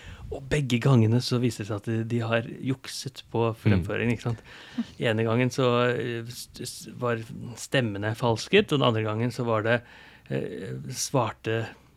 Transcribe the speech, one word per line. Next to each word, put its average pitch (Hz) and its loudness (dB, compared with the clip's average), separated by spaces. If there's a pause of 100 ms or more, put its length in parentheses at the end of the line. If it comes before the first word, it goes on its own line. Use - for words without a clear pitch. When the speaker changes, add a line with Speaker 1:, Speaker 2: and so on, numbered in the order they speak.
(320)
Speaker 1:
Og - -8
begge 127 2
gangene 117 6
så 123 0
viser 113 -2
det - -10
seg 107 -4
at 101 -8
de, 113 -2
de 117 -2
har 117 0
jukset - -8
på 117 2
Speaker 2:
Mm. 110 -2
Speaker 1:
fremføringen, 104 2
ikke 110 -4
sant? 117 -4 (580)
Ene 113 2
gangen 120 4
så, 123 2
eh, 120 -4
st-, - -14
s-, - -12
var 120 -2 (380)
stemmene 107 -2
falsket, 120 2
og 151 4
den 135 2
andre 110 4
gangen 110 0
så 123 -4
var 110 0
det, 113 4 (480)
eh, 131 -6 (180)
svarte, 113 -2 (320)